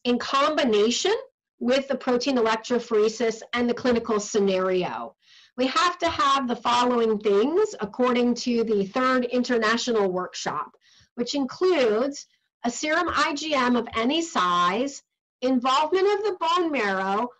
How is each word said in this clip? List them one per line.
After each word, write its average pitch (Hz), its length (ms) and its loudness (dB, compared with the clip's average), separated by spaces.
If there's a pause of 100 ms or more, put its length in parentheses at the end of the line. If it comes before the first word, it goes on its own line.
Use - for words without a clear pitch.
in 247 140 2
combination 277 960 2 (440)
with 262 300 0
the 269 80 -2
protein 254 400 0
electrophoresis 226 1080 0 (100)
and 240 160 0
the 233 60 0
clinical 233 460 0
scenario. 185 960 -2 (420)
We 254 100 0
have 339 320 0
to 339 100 -2
have 277 380 0
the 240 100 -4
following 240 600 2
things 254 640 2
according 240 560 0
to 233 280 -2
the 208 220 0
third 254 380 0
international 233 840 0
workshop, 180 600 -6 (460)
which 240 180 -4
includes 277 920 0 (380)
a 240 60 0
serum 311 420 -2
I 302 220 0
G 302 180 -4
M 247 240 2
of 233 200 -2
any 269 260 0
size, 185 800 0 (400)
involvement 269 640 2
of 403 180 2
the 381 160 -2
bone 339 300 0
marrow 202 580 -2 (120)